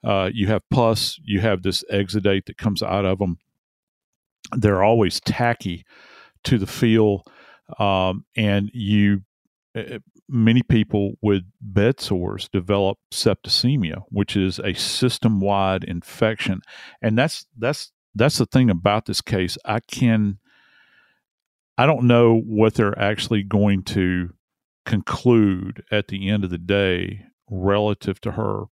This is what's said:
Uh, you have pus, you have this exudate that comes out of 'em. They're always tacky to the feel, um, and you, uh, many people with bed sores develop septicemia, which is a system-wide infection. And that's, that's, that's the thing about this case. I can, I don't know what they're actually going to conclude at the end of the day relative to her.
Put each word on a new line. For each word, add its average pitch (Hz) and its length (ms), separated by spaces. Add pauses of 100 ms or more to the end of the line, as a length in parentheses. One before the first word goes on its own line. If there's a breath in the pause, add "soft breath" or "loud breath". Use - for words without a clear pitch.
Uh, 98 300
you 104 140
have 104 220
pus, 113 540
you 98 180
have 98 200
this 92 300
exudate 98 540
that - 120
comes 104 240
out 98 240
of 95 160
'em. 90 160 (1120)
They're 101 320
always 107 360
tacky 113 640 (580 loud breath)
to 127 140
the 95 100
feel, 110 560 (540 soft breath)
um, 95 480 (100)
and 104 380
you, 101 500 (520)
uh, 113 240 (280)
many 117 360
people 101 580
with 101 220 (160)
bed 104 400
sores 95 500
develop 98 480 (140)
septicemia, 107 1000
which 101 260
is 95 240
a 98 140
system-wide 98 1080
infection. 98 760 (400 loud breath)
And 110 160
that's, 147 280 (120)
that's, 120 340 (220)
that's 127 240
the 123 80
thing 127 240
about 101 360
this - 160
case. 92 420
I 113 160
can, 107 580 (1400 soft breath)
I 127 80
don't 143 180
know 120 380
what 110 320
they're 104 260
actually 104 420
going 98 420
to 90 500 (520)
conclude 101 1040
at 104 180
the 98 180
end 101 160
of 92 60
the 87 80
day 95 680 (240)
relative 101 720
to 110 100
her. 104 400